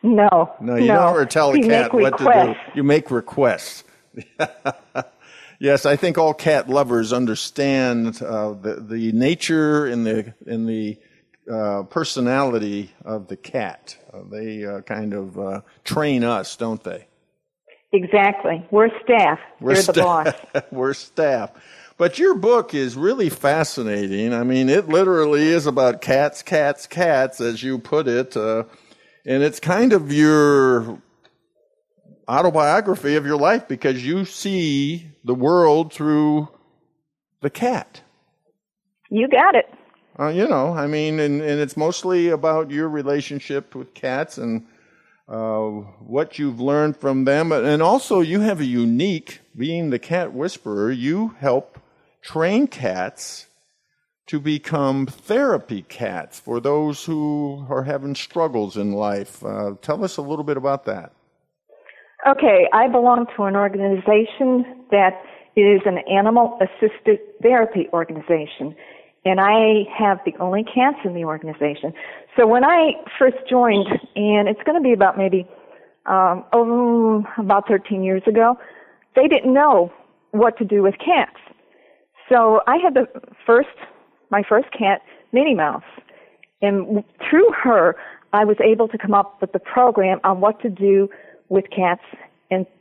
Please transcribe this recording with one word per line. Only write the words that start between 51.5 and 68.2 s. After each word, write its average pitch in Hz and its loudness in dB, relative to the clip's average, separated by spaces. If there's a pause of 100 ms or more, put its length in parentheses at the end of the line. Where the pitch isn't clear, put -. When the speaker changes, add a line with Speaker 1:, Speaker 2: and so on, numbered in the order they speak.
Speaker 2:
train 190 -2
cats 95 -8 (800)
to 156 -6
become 143 -2
therapy 208 -4
cats 92 -10
for 120 -6
those 147 -4
who 147 -6
are 131 -4
having 143 -6
struggles 123 -4
in 101 -4
life. 101 -6
Uh, 104 -8
tell 165 -4
us 185 -8
a 151 -10
little 147 -8
bit 147 -4
about 139 -4
that. 95 -10 (1160)
Speaker 1:
Okay, 240 4
I 226 6
belong 240 4 (120)
to 208 -2
an 196 -2
organization 208 0
that 190 2 (340)
is 202 6
an 185 0
animal-assisted 214 2 (240)
therapy 226 2
organization, 160 -4 (480)